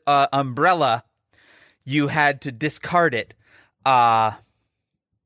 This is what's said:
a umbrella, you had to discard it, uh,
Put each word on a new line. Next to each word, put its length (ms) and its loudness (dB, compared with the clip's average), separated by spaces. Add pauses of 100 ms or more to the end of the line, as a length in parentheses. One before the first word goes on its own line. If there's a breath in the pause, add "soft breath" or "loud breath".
a 260 2
umbrella, 720 0 (800 soft breath)
you 240 -2
had 340 -2
to 80 -8
discard 640 -2
it, 220 -8 (500 soft breath)
uh, 480 2 (920)